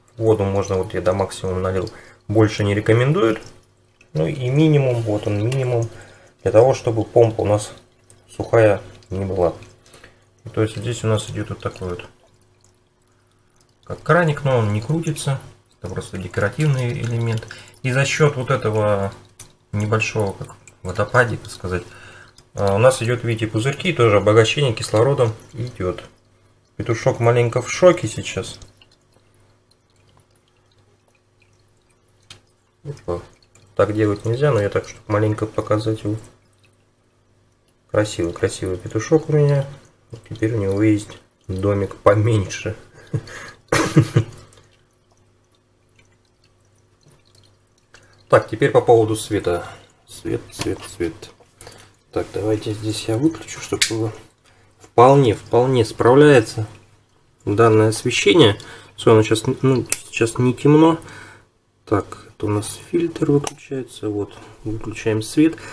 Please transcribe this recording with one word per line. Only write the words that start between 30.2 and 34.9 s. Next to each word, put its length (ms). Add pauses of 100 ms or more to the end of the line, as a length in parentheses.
Опа. 360 (540)
Так 180
делать 300
нельзя, 300
но 80
я 80
так, 180
чтобы 200